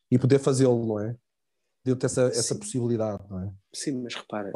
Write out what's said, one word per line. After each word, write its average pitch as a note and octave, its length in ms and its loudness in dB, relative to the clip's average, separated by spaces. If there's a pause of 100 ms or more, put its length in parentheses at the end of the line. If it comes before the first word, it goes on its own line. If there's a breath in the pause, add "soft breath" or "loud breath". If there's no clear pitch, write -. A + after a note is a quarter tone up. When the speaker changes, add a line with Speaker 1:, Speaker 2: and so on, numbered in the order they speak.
(120)
Speaker 1:
e B2 80 6
poder C3 180 6
fazê-lo, B2+ 480 4
não G#2+ 140 -2
é? A2+ 160 -4 (680)
Deu-te B2+ 220 0
essa, B2+ 220 0
essa A#2 260 -2
Speaker 2:
Sim. G2+ 60 -2
Speaker 1:
possibilidade, A2 680 -2
não F#2+ 140 -8
é? G2 100 -6 (220)
Speaker 2:
Sim, B2+ 300 -6
mas A#2 100 -10
repara, G2+ 420 -8